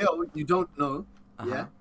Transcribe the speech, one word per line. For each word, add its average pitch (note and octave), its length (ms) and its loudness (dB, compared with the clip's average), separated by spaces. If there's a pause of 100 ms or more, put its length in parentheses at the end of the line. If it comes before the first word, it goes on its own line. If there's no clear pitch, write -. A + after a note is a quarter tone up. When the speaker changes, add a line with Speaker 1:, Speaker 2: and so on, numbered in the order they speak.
Speaker 1:
girl E3+ 220 2 (100)
you D3+ 100 -4
don't F3 340 2
know? C#3+ 280 -2 (320)
Speaker 2:
Uh-huh. A#2+ 120 -4
Speaker 1:
Yeah. C#3 160 -4 (140)